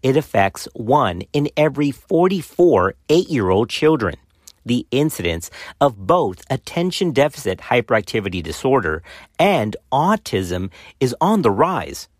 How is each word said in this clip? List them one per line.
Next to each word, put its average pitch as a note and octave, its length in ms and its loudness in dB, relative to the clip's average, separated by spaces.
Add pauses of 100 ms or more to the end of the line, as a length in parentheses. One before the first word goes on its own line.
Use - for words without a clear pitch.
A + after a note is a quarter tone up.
It C3 120 4
affects - 580 -2
one A2+ 480 0 (100)
in D3 240 0
every D3 340 2
forty-four E3 1040 2 (140)
eight-year-old A#2+ 600 2
children. C#3+ 460 0 (520)
The A#2+ 240 -2
incidence F#2 600 -2 (280)
of G#2+ 280 0
both A2+ 420 0
attention F3 640 -2
deficit C3+ 480 0
hyperactivity G#2+ 840 -2
disorder E2 600 -2 (360)
and D3 380 0 (160)
autism G2 800 -2 (300)
is B2+ 200 0
on G3 220 2
the A2+ 80 4
rise. A#2 580 -2 (120)